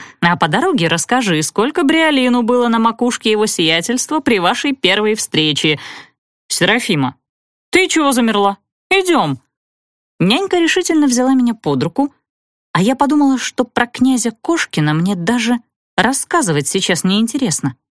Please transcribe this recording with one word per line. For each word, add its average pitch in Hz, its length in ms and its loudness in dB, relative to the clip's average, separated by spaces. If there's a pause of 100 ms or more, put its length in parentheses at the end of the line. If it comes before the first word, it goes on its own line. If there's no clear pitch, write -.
(220)
А 170 160 2
по 170 100 2
дороге 220 400 0
расскажи, 170 540 0
сколько 262 420 -2
бриолину 269 600 2
было 240 240 2
на 226 100 0
макушке 226 540 0
его 214 160 2
сиятельства 180 720 -2
при 233 200 0
вашей 240 340 0
первой 214 420 0
встрече. 156 640 -2 (680)
Серафима, 180 680 0 (560)
ты 359 160 2
чего 294 240 0
замерла? 208 480 0 (320)
Идем». 311 480 0 (800)
Нянька 349 400 0
решительно 330 480 0
взяла 254 260 0
меня 240 220 0
под 139 260 -4
руку, 285 320 -2 (600)
а 165 100 0
я 254 120 2
подумала, 277 440 2
что - 240 -4
про 240 240 -2
князя 247 440 0
Кошкина 160 600 -2
мне 180 220 -2
даже 226 420 0 (380)
рассказывать 196 720 0
сейчас 185 360 -2
неинтересно. 202 720 -2 (200)